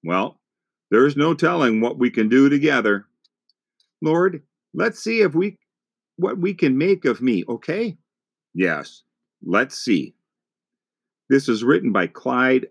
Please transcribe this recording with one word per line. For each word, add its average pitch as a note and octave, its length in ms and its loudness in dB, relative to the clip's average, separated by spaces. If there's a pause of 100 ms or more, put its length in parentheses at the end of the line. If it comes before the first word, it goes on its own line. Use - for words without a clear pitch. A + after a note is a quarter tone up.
Well, F#2 360 -4 (500)
there's C#3 260 4
no D3+ 160 0
telling D#3+ 480 0
what A#2+ 180 -4
we B2 120 0
can A2 180 0
do C3+ 220 6
together. B2+ 560 0 (960)
Lord, E3 400 0 (320)
let's A3 280 -6
see A3+ 200 0
if E3 120 2
we, F#3+ 220 -2 (600)
what E3+ 200 -4
we F#3+ 160 -2
can C#3+ 240 0
make F3+ 300 0
of A#2 160 -2
me, A#2 260 0
okay? E3+ 480 -6 (560)
Yes, E2 520 -4 (380)
let's A2 360 -2
see. F#2 380 -4 (1120)
This C#3 180 2
is A2+ 160 -2
written F3+ 280 2
by F2 160 0
Clyde C3 640 0